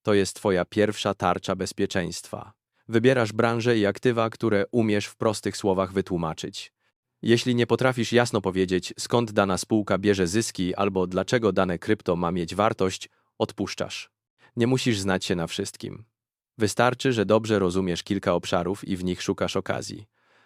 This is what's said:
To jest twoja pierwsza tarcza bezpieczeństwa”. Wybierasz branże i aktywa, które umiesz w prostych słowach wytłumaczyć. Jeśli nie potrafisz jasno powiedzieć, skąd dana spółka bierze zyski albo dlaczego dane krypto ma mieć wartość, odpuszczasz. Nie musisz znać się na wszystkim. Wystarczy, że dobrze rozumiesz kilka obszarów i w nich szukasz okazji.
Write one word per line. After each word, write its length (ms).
To 120
jest 220
twoja 280
pierwsza 500
tarcza 420
bezpieczeństwa”. 960
Wybierasz 420
branże 460
i 80
aktywa, 440
które 400
umiesz 360
w 100
prostych 400
słowach 360
wytłumaczyć. 800
Jeśli 320
nie 120
potrafisz 460
jasno 280
powiedzieć, 580
skąd 340
dana 260
spółka 400
bierze 280
zyski 480
albo 320
dlaczego 460
dane 260
krypto 380
ma 160
mieć 220
wartość, 540
odpuszczasz. 720
Nie 100
musisz 320
znać 260
się 120
na 100
wszystkim. 580
Wystarczy, 540
że 140
dobrze 320
rozumiesz 440
kilka 320
obszarów 540
i 80
w 80
nich 180
szukasz 340
okazji. 500